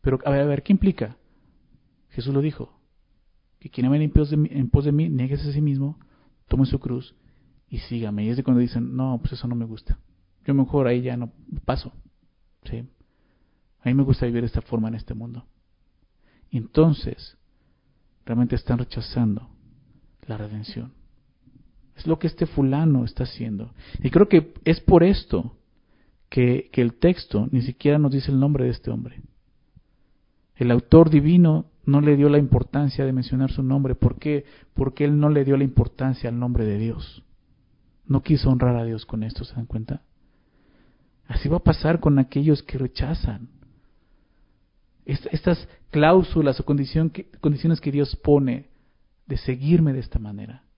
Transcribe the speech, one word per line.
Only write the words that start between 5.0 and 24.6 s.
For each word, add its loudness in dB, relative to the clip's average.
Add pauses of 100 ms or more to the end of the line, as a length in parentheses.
niéguese -4
a -8
sí -2
mismo, -2 (480)
tome 2
su -4
cruz -10 (540)
y -8
sígame. -6
Y -2
es -2
de -4
cuando 2
dicen, -4
"No, -4
pues -6
eso -10
no -4
me -6
gusta. -6 (480)
Yo 0
mejor 0
ahí 0
ya -6
no -10 (320)
paso". -6 (720)
¿Sí? -12 (960)
A -2
mí 0
me 2
gusta 0
vivir -2
de -4
esta -6
forma -6
en -8
este -12
mundo. -16 (1040)
Y -6
entonces, -2 (880)
realmente 0
están -2
rechazando -4 (760)
la -10
redención. -12 (1040)
Es -10
lo 0
que -6
este -4
fulano 0
está -6
haciendo. -10 (280)
Y -2
creo 6
que 4 (100)